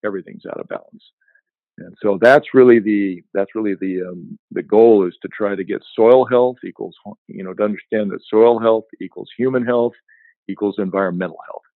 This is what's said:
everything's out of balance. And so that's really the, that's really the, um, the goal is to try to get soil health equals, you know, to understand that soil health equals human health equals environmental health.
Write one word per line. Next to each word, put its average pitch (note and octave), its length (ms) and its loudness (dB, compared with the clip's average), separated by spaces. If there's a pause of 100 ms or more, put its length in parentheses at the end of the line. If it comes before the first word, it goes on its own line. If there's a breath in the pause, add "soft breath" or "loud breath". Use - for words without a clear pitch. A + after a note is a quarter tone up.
everything's F#2+ 420 -12
out - 140 -12
of - 80 -16
balance. - 360 -16 (720)
And F2 240 -20
so G2+ 180 -2
that's C#3 320 4
really B2 280 6
the, G2 420 -2 (100)
that's G2 220 -4
really G#2+ 260 -4
the, F#2 220 -6
um, F2+ 360 -14 (120)
the F#2 120 -8
goal G#2 440 4
is F2 160 -6
to F#2+ 60 -12
try G2+ 260 -6
to F#2+ 100 -8
get - 180 -10 (140)
soil A#2+ 300 4
health B2+ 380 0
equals, - 300 -14 (340)
you - 140 -16
know, F#2+ 120 -12
to G#2 80 -4
understand G#2 480 -6
that F#2 180 -12
soil A2+ 300 4
health A2+ 260 0 (160)
equals F#2+ 380 -16
human B2+ 260 -2
health A#2+ 300 -2 (560 soft breath)
equals G2 280 -4
environmental F#2 680 -4
health. - 160 -18 (140)